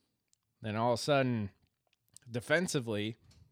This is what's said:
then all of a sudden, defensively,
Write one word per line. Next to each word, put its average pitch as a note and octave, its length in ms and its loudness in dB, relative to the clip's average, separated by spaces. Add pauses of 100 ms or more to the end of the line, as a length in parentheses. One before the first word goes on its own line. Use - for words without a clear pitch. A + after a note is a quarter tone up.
(600)
then A2 140 -6
all A#2 200 2
of A2 40 -4
a - 40 -6
sudden, B2+ 480 2 (800)
defensively, A#2 880 0 (360)